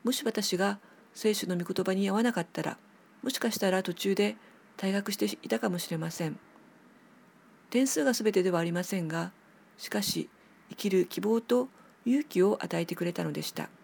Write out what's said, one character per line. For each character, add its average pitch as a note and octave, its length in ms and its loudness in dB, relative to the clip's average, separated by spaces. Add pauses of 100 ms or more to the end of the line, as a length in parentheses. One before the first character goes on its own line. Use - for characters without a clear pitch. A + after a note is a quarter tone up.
も A#3+ 80 2
し C4+ 140 -4
私 G#3 320 0
が G3+ 220 0 (340)
聖 G#3+ 200 0
書 G3+ 140 -2
の F3+ 100 0
御 F3 140 -4
言 F#3 140 0
葉 F#3+ 80 0
に G3 160 2
合 F#3+ 60 0
わ A3+ 80 2
な A#3+ 100 2
か F3 80 -2
っ E3+ 100 -4
た E3 100 -6
ら、 - 160 -4 (460)
も B3+ 60 -2
し - 100 -4
か A3+ 120 0
し - 80 -4
た G3 120 4
ら F#3 120 2
途 F3 100 -2
中 G3 220 0
で G#3 200 2 (420)
退 F#3+ 140 -2
学 G3+ 200 -2
し G3 60 -6
て G#3 80 2
い - 220 -6
た A3+ 120 0
か A3 100 0
も F3 80 -2
し - 140 -6
れ E3 60 -2
ま E3 140 -4
せ E3+ 160 -4
ん。 D3+ 120 -6 (1300)
点 C4 180 4
数 D4+ 160 0
が C4 100 4
す A3+ 100 -2
べ G#3+ 80 4
て F#3+ 120 4
で F#3 80 4
は F3 80 4
あ E3+ 40 2
り E3+ 80 0
ま F3 120 -2
せ F#3+ 160 -2
ん E3 80 -2
が、 E3+ 240 -4 (460)
し - 120 -14
か G#3 120 -2
し、 - 280 -2 (400)
生 - 60 -16
き G#3 140 -2
る F#3 160 4
希 - 160 -6
望 A3+ 200 2
と B3 280 2 (360)
勇 C4+ 180 4
気 - 180 0
を G3+ 200 6
与 E3+ 200 -2
え E3+ 40 -2
て F3 100 -6
く E3+ 100 -4
れ F3 80 -2
た F3 100 -4
の D#3+ 80 -2
で D3 120 -6
し - 80 -6
た。 - 180 -8 (140)